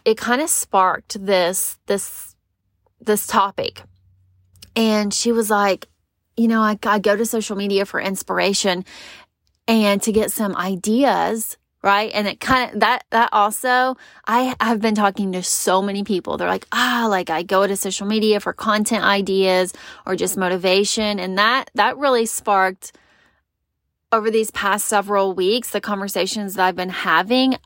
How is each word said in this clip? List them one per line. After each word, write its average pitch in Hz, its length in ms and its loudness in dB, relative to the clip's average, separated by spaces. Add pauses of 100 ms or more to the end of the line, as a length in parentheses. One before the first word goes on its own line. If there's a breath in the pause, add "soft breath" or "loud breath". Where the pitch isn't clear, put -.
it 220 160 2
kinda 254 280 0
sparked - 760 0
this, 185 600 0
this, - 500 -6 (640)
this - 280 -2
topic. - 560 -2 (920)
And 214 380 2
she - 180 0
was 226 180 0
like, 202 380 2 (500)
"You 226 100 4
know, 226 140 4
I, 214 220 2
I 214 160 2
go 202 160 4
to 220 100 0
social 226 300 -4
media 196 300 0
for - 140 -6
inspiration 190 840 -2 (840 loud breath)
and 208 360 4
to 226 80 0
get 214 200 2
some 202 240 -4
ideas," 196 1040 0 (260)
right? 202 300 0
And 208 140 -2
it - 120 -6
kinda, 254 400 0
that, 226 300 2
that 233 220 4
also, 254 680 2 (280 loud breath)
I 254 340 0
have 226 220 0
been 220 140 0
talking 202 380 0
to 180 100 -4
so - 380 0
many 202 220 -4
people. 175 340 -4
They're 175 100 -4
like, 185 240 -4
"Ah, 240 380 0
like, 185 200 -2
I 165 140 -2
go 190 240 2
to 196 80 -2
social 196 320 -6
media 214 320 2
for 190 140 -6
content 214 500 -2
ideas 190 720 2 (320 loud breath)
or 190 100 -4
just 185 220 -4
motivation." 190 840 0
And 185 180 -6
that, 240 380 2
that 262 220 2
really 254 280 2
sparked 190 680 0 (1200 soft breath)
over 220 180 2
these 220 220 0
past 202 360 -2
several 202 460 0
weeks, 190 380 -2
the 202 100 -4
conversations 196 760 -6
that 190 100 0
I've 185 100 0
been 180 140 -6
having, 202 760 2